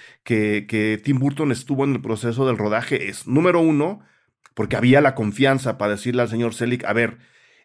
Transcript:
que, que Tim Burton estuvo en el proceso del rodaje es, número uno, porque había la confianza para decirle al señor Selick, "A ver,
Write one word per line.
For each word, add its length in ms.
que, 440
que 360
Tim 160
Burton 320
estuvo 320
en 100
el 80
proceso 460
del 100
rodaje 520
es, 180
número 320
uno, 400
porque 200
había 260
la 120
confianza 640
para 140
decirle 320
al 60
señor 260
Selick, 300
"A 80
ver, 240